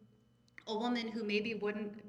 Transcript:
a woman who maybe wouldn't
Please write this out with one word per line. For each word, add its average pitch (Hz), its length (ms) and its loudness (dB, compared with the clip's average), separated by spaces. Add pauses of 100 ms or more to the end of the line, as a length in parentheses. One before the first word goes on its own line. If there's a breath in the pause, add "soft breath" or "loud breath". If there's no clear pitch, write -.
(680)
a 214 100 2
woman 233 300 2
who 220 160 -2
maybe 208 300 2
wouldn't 208 540 -2